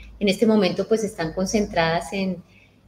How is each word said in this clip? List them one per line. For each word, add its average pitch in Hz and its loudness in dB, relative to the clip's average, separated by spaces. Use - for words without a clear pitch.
en 202 0
este 202 2
momento, 196 2
pues, 220 2
están 165 -4
concentradas 180 0
en, 190 -4